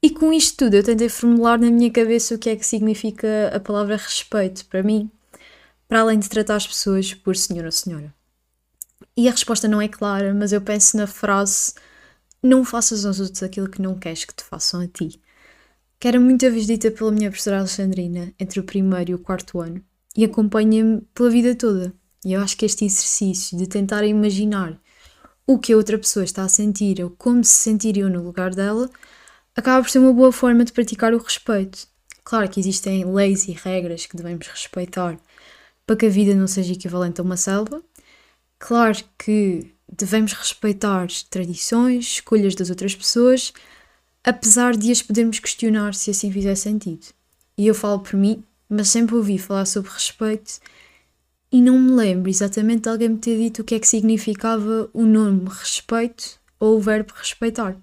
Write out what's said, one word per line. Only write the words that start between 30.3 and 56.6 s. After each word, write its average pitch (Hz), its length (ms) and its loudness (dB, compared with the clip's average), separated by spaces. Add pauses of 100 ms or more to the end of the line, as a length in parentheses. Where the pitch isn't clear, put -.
forma 240 320 4
de 233 80 -2
praticar 226 420 0
o 233 40 2
respeito. 196 680 -4 (360)
Claro 220 260 -2
que 196 100 -4
existem 190 520 -2
leis 196 360 2
e 185 40 -10
regras 175 540 -6
que - 100 -20
devemos 170 320 -10
respeitar 180 720 -8 (680)
para 220 100 2
que 220 100 2
a 220 40 6
vida 196 260 4
não 190 120 2
seja 185 260 -2
equivalente 180 460 -6
a 180 40 -4
uma 180 140 -4
selva. 220 440 -4 (800)
Claro 226 400 2 (180)
que 196 560 0 (180)
devemos 202 420 0
respeitar 196 720 -2 (220)
tradições, 233 760 0
escolhas 202 500 0
das 180 140 -4
outras 190 260 -4
pessoas, 254 560 2 (720)
apesar 240 540 2
de 214 140 0
as 240 100 2
podermos 220 380 0
questionar 214 560 -2
se - 160 -6
assim 202 200 -4
fizer 196 240 -2
sentido. 202 520 -6 (500)
E 202 100 4
eu 214 80 4
falo 208 240 -2
por 196 160 -8
mim, 202 280 2 (260)
mas 208 200 0
sempre 233 260 2
ouvi 202 220 0
falar 196 280 -4
sobre 196 260 -6
respeito - 680 -6 (920)
e 254 80 6
não 254 180 6
me 254 140 6
lembro 190 380 2
exatamente 214 540 0
de 226 60 -2
alguém 226 200 0
me 226 80 0
ter 226 200 -2
dito 226 240 -4
o 214 40 -8
que 226 100 -2
é 220 40 -2
que 220 80 -2
significava 220 1040 0
o 226 100 0
nome 208 460 4
respeito - 880 -8 (180)
ou 220 200 4